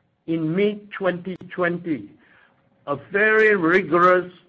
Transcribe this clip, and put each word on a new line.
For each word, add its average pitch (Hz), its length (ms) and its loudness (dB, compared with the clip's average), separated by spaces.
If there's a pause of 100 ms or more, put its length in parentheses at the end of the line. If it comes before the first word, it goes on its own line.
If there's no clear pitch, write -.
(260)
in 165 280 -2
mid-twenty 190 800 -4 (160)
twenty 170 600 -4 (760)
a 143 100 -4 (140)
very 214 460 4
rigorous 180 720 2 (180)